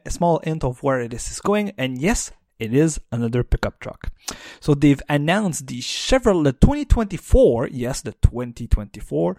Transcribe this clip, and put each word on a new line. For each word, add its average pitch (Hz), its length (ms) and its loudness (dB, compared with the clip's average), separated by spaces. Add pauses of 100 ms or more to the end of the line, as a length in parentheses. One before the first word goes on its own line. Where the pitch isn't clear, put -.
a - 40 -12
small 170 340 0
hint 160 200 -6
of 123 180 -4
where 131 260 -2
this 117 220 -12
is - 120 -12
going. 208 360 0
And 127 220 -4
yes, 185 320 -2 (260)
it 113 180 -4
is 156 260 2 (100)
another 120 320 -2
pickup - 360 -2
truck. - 320 -10 (480)
So 147 160 2
they've 143 340 4
announced 151 560 0
the 127 160 -10
Chevrolet 180 800 0
twenty 294 260 4
twenty-four, 196 840 4
yes, 123 320 -6
the 107 200 -8
twenty 123 460 -2
twenty-four 165 720 -2